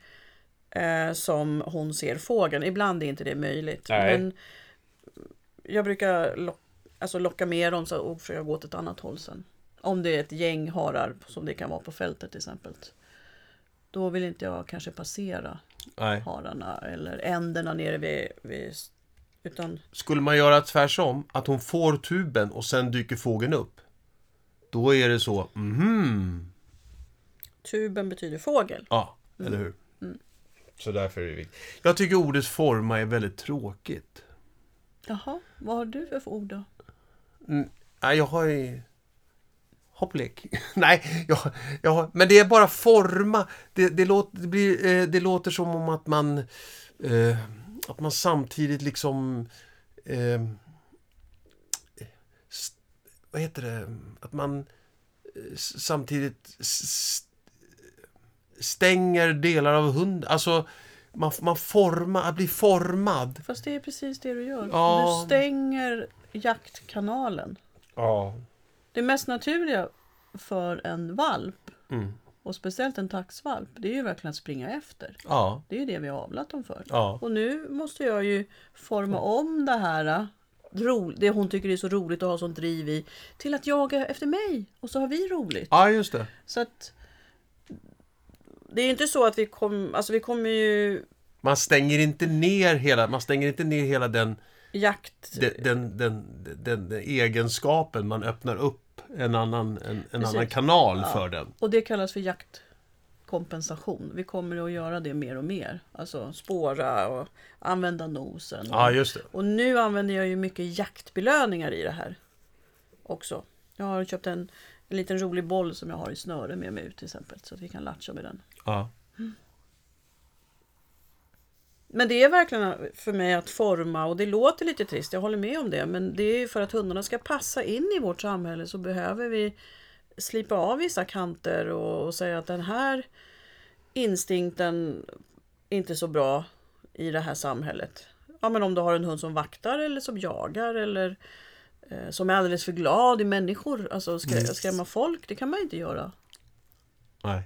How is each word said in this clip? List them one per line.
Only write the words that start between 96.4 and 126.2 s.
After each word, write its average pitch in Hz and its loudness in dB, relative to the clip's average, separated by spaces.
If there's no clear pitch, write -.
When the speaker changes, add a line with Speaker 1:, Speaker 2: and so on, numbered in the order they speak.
Speaker 2:
den, 107 -2
den 107 -6
egenskapen. 117 2
Man 110 -2
öppnar 117 -4
upp 139 -2
en 120 0
annan, 113 0
en, 107 -8
en 101 -8
Speaker 1:
Precis. 113 -2
Speaker 2:
annan 110 0
kanal 131 4
Speaker 1:
Ja. 98 0
Speaker 2:
för 92 0
den. 85 -8
Speaker 1:
Och 220 -2
det 226 4
kallas 202 -2
för 202 -8
jaktkompensation. - -10
Vi 147 -8
kommer 175 -6
att 170 -6
göra 170 -6
det 147 -6
mer 135 -6
och 135 -8
mer. 175 -6
Alltså 143 -10
spåra 135 0
och 127 -6
använda 175 -2
nosen. 139 -10
Speaker 2:
Ja, 120 6
just 131 2
det. - -10
Speaker 1:
Och 190 -4
nu 240 2
använder 202 2
jag 190 0
ju 185 -2
mycket 185 -4
jaktbelöningar 196 0
i 82 -4
det - -2
här - -10
också. - -10
Jag 196 -8
har 190 -2
köpt 185 -8
en, 180 -6
en 196 -4
liten 185 -2
rolig 180 -2
boll 175 -2
som 170 -12
jag 165 -10
har 165 -8
i - -10
snöre 160 -8
med 180 -8
mig 208 -8
ut - -16
till - -18
exempel, - -16
så - -20
att 185 -18
vi 180 -14
kan - -14
latcha - -12
med - -14
den. - -16
Speaker 2:
Ja. 107 -4
Speaker 1:
Mm. 220 -10
Men 233 2
det 240 6
är 277 12
verkligen 320 4
för - -6
mig 180 2
att 175 0
forma, 165 0
och 170 -2
det 202 0
låter 240 4
lite 311 -2
trist, - -6
jag 185 -2
håller 214 -2
med 226 -4
om 247 -4
det, 147 -2
men 180 -4
det 202 0